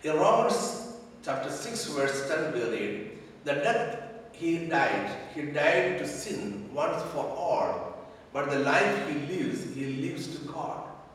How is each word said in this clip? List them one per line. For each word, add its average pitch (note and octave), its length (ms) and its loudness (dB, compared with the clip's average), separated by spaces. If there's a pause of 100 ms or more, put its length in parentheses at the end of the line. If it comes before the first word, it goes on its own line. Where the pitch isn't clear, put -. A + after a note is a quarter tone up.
In D#3 120 0
Romans - 760 4 (300)
chapter E3 260 -2
six, - 380 -6
verse C#3 420 0
ten, - 240 0
we B2 100 0
read, G#2 560 -4 (240)
"The C#3+ 120 0
death - 440 2 (320)
he E3 360 0
died, E3 420 2 (240)
he D3+ 100 -6
died D3+ 560 4
to - 80 -2
sin - 680 -6
once - 280 0 (120)
for - 120 -2
all, - 720 0 (340)
but C#3 180 0
the C#3+ 100 2
life - 500 4
he C#3+ 100 0 (160)
lives, C3+ 400 -2
he C3+ 100 -4 (220)
lives E3 200 -6 (100)
to D3 100 -8
God." - 360 -6 (320)